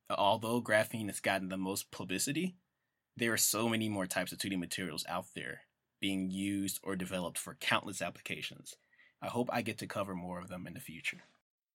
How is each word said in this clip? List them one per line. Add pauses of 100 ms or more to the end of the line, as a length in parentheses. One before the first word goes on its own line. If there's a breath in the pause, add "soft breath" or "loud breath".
although
graphene
has
gotten
the
most
publicity, (600)
there
are
so
many
more
types
of
two
D
materials
out (100)
there (380)
being
used
or
developed
for
countless
applications. (460 soft breath)
I
hope
I
get
to
cover
more
of
them
in
the
future. (520)